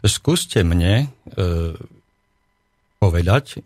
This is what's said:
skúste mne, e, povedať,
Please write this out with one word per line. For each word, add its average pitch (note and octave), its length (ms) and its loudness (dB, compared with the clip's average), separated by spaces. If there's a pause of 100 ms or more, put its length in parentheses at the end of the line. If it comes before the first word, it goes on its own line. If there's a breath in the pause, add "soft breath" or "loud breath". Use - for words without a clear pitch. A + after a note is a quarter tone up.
skúste - 560 0
mne, F#2+ 480 2 (240)
e, E2+ 400 -4 (1300)
povedať, F#2 640 0